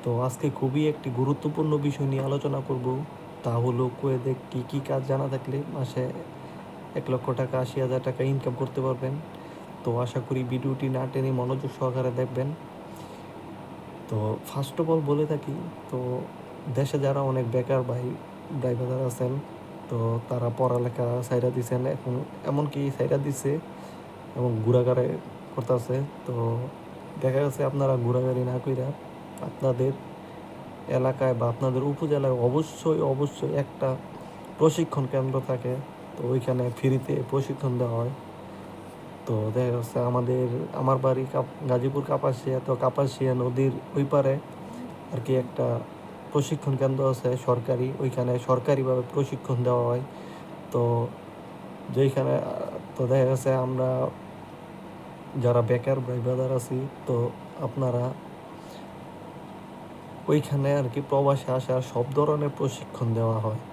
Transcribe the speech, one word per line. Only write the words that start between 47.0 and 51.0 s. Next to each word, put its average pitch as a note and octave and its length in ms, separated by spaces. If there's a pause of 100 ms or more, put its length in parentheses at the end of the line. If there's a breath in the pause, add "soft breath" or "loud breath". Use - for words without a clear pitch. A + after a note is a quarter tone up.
আছে B2+ 360
সরকারি, B2 540
ওইখানে B2+ 480
সরকারিভাবে C3 560 (100)
প্রশিক্ষণ C3+ 500
দেওয়া B2 260
হয়। B2 140 (680 loud breath)
তো A#2+ 360 (880)